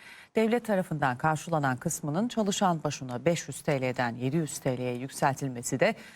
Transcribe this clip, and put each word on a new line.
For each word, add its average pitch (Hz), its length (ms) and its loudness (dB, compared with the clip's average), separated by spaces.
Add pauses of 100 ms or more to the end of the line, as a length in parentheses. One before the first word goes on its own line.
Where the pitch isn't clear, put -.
(360)
devlet 226 280 4
tarafından 151 540 0
karşılanan 151 580 2
kısmının 160 520 -2
çalışan 190 560 2
başına 127 400 -4
beş 165 240 2
yüz 139 120 -10
T 143 200 0
L'den 123 360 0
yedi 131 200 -2
yüz 160 220 -2
T 127 200 0
L'ye 123 160 -2
yükseltilmesi 135 840 -2
de 214 140 4 (220)